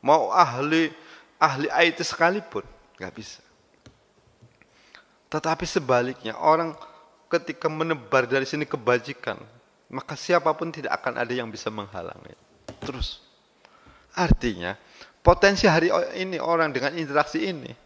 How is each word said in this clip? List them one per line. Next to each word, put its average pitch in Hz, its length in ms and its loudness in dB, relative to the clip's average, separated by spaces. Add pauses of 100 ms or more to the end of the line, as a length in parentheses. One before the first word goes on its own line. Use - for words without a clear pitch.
mau 135 320 4
ahli, 151 560 2 (480)
ahli 143 320 0
I 165 240 4
T - 80 -8
sekalipun, 175 640 -2 (320)
nggak 92 160 -12
bisa. - 320 -18 (1800)
Tetapi 160 400 -2
sebaliknya, 127 720 0
orang 160 320 4 (560)
ketika 160 400 -4
menebar 151 560 0
dari 131 240 -2
sini 151 160 -4
kebajikan, 123 720 -2 (560)
maka 131 240 -10
siapapun 165 560 0
tidak - 320 -6
akan 120 160 -4
ada 120 160 -2
yang 117 160 -6
bisa 107 160 -10
menghalangi. 101 640 -10 (480)
Terus, - 400 -8 (960)
artinya, 107 640 0 (400)
potensi 196 480 6
hari 170 240 4 (240)
ini 185 240 -6
orang 165 320 2
dengan 131 240 -2
interaksi 151 480 0
ini 135 320 -8 (100)